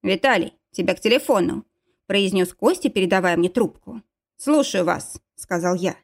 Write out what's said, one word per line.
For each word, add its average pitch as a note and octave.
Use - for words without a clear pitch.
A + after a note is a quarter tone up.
"Виталий, G3
тебя F3
к -
телефону", G#3+
произнес F#3
Костя, D4
передавая F#3+
мне F4
трубку. G#3+
"Слушаю C#4
вас", -
сказал F3+
я. F3+